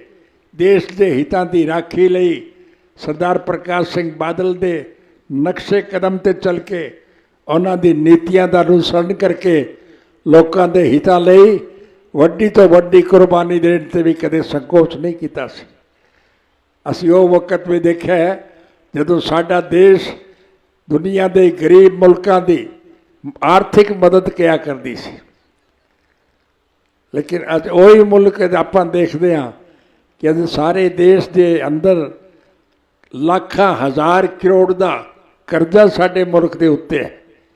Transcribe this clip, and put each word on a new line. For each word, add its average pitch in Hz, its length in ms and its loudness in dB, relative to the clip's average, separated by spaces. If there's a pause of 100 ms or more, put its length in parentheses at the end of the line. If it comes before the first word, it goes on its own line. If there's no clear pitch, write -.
(540)
ਦੇਸ਼ 185 440 0
ਦੇ 190 140 0
ਹਿੱਤਾਂ 147 340 -4
ਦੀ 170 220 -2
ਰਾਖੀ 170 420 -2
ਲਈ 180 320 -2 (580)
ਸਰਦਾਰ 175 400 -4
ਪ੍ਰਕਾਸ਼ 175 500 -6
ਸਿੰਘ 170 280 -6
ਬਾਦਲ 170 380 -6
ਦੇ 175 280 -6 (460)
ਨਕਸ਼ੇ 180 540 -4
ਕਦਮ 190 340 -6
'ਤੇ 185 160 -2
ਚੱਲ 175 260 -4
ਕੇ, 170 320 -12 (560)
ਉਹਨਾਂ 180 300 -2
ਦੀ 175 160 2
ਨੀਤੀਆਂ 170 540 2
ਦਾ 175 140 0
ਅਨੁਸਰਣ 175 520 0
ਕਰਕੇ 175 640 -2 (500)
ਲੋਕਾਂ 165 420 4
ਦੇ 175 160 0
ਹਿੱਤਾਂ 147 360 2
ਲਈ 190 400 6 (540)
ਵੱਡੀ 170 360 0
ਤੋਂ 196 200 4
ਵੱਡੀ 175 320 4
ਕੁਰਬਾਨੀ 175 580 2
ਦੇਣ 170 240 -2
'ਤੇ 170 200 -4
ਵੀ 165 100 0
ਕਦੇ 160 300 -4
ਸੰਕੋਚ 151 520 -2
ਨਹੀਂ 165 200 -8
ਕੀਤਾ 147 320 -12
ਸੀ। - 180 -20 (1200)
ਅਸੀਂ 165 260 -2
ਉਹ 185 180 4
ਵਕਤ 175 400 -2
ਵੀ 175 100 -2
ਦੇਖਿਆ 170 360 -2
ਹੈ, 175 340 -4 (440)
ਜਦੋਂ 156 280 -2
ਸਾਡਾ 170 400 -2
ਦੇਸ਼ 185 480 2 (800)
ਦੁਨੀਆ 185 380 -2
ਦੇ 185 240 2
ਗਰੀਬ 180 480 4
ਮੁਲਕਾਂ 180 420 2
ਦੀ 170 260 -2 (800)
ਆਰਥਿਕ 196 480 2
ਮਦਦ 185 360 2
ਕਿਹਾ 165 280 0
ਕਰਦੀ 127 380 -12
ਸੀ, - 160 -16 (2000)
ਲੇਕਿਨ 147 320 -8 (100)
ਅੱਜ 156 140 -6
ਉਹੀ 202 360 6
ਮੁਲਕ 202 360 2 (140)
ਆਪਾਂ 170 320 -2
ਦੇਖਦੇ 170 480 -2
ਹਾਂ 127 160 -6 (720)
ਕਿ 151 60 0
ਅੱਜ 165 200 -2
ਸਾਰੇ 175 400 -2
ਦੇਸ਼ 180 400 2
ਦੇ 180 160 2 (220)
ਅੰਦਰ 156 420 -2 (1040)
ਲੱਖਾਂ, 170 640 -2
ਹਜ਼ਾਰ 156 500 0 (120)
ਕਰੋੜ 185 340 2
ਦਾ 175 320 -4 (420)
ਕਰਜ਼ਾ 170 400 2
ਸਾਡੇ 185 380 -2
ਮੁਲਕ 170 320 -2
ਦੇ 165 100 0
ਉੱਤੇ 147 320 -2
ਹੈ। - 120 -8 (440)